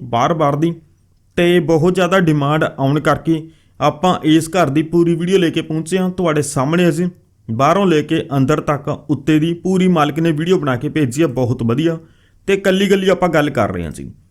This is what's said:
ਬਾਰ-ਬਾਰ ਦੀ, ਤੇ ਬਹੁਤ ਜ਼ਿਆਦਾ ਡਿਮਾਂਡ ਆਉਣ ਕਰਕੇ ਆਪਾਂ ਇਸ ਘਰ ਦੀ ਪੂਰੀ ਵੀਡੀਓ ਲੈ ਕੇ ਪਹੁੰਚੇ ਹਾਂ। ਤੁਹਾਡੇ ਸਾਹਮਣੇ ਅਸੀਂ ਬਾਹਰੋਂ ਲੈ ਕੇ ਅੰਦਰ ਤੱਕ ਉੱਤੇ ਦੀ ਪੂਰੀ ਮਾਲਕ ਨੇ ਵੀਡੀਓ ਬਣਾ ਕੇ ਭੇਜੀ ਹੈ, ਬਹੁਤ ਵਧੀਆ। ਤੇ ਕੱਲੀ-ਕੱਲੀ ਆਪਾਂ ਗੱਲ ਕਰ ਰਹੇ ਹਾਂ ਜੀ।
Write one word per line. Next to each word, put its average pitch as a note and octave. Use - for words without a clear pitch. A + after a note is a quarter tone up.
ਬਾਰ-ਬਾਰ C#3+
ਦੀ, E3+
ਤੇ F3
ਬਹੁਤ E3
ਜ਼ਿਆਦਾ F#3
ਡਿਮਾਂਡ D3+
ਆਉਣ C3+
ਕਰਕੇ D#3
ਆਪਾਂ D3
ਇਸ D#3+
ਘਰ E3+
ਦੀ C#3+
ਪੂਰੀ E3+
ਵੀਡੀਓ F3+
ਲੈ E3+
ਕੇ D#3+
ਪਹੁੰਚੇ D#3+
ਹਾਂ। F#3
ਤੁਹਾਡੇ E3+
ਸਾਹਮਣੇ D3+
ਅਸੀਂ E3+
ਬਾਹਰੋਂ D3
ਲੈ D#3
ਕੇ D#3+
ਅੰਦਰ C#3+
ਤੱਕ C#3+
ਉੱਤੇ -
ਦੀ E3
ਪੂਰੀ F#3
ਮਾਲਕ D3+
ਨੇ E3
ਵੀਡੀਓ E3
ਬਣਾ C3+
ਕੇ C3
ਭੇਜੀ C#3
ਹੈ, E3
ਬਹੁਤ A#2+
ਵਧੀਆ। D3+
ਤੇ G3
ਕੱਲੀ-ਕੱਲੀ G3
ਆਪਾਂ F3+
ਗੱਲ D3+
ਕਰ C3+
ਰਹੇ F2+
ਹਾਂ D#2
ਜੀ। C#2